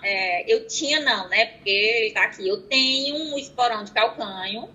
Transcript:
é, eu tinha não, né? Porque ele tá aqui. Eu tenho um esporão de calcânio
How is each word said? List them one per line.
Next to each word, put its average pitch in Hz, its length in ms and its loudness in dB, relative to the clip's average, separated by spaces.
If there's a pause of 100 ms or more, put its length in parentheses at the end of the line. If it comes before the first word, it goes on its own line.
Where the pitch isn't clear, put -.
é, 190 480 0
eu 226 140 2
tinha 302 340 0
não, 220 300 0
né? 214 160 4
Porque - 240 -6
ele 214 420 2
tá 190 120 0
aqui. 202 220 -2
Eu 196 160 0
tenho 269 540 0
um 302 220 -6
esporão 240 440 0
de 202 100 -12
calcânio 208 840 -2